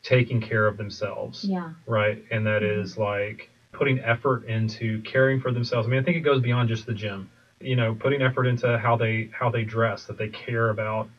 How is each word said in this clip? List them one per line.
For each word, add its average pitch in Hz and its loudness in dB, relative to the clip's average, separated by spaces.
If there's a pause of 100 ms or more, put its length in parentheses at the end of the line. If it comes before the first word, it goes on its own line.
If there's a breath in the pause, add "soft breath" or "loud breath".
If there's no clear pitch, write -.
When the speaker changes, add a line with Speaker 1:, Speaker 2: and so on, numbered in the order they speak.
Speaker 1:
taking 123 4
care 110 0
of 101 0
themselves. 104 -8
Speaker 2:
Yeah. 185 -2 (160)
Speaker 1:
Right? 107 0
And 107 0
that 107 2
Speaker 2:
Mm-hmm. 104 2
Speaker 1:
is, 92 -8
like, 104 -2 (220)
putting 135 2
effort 117 0
into 110 -2
caring 135 4
for 127 -2
themselves. 120 0
I 117 0
mean, 131 2
I - 0
think 165 2
it 165 -2
goes 143 4
beyond 120 2
just 110 -4
the 117 -4
gym. 98 -8 (300)
You 131 -2
know, 113 2
putting 135 0
effort 127 2
into 120 2
how 117 2
they, 113 -2
how 120 -2
they 113 -2
dress, 113 -2
that - -12
they 107 -4
care 113 -2
about. 110 -4 (100)